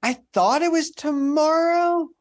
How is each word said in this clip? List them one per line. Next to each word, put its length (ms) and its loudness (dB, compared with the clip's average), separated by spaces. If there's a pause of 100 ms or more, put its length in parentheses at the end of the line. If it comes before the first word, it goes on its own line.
I 160 -2 (160)
thought 280 2
it 100 0
was 200 -2
tomorrow. 1160 0 (120)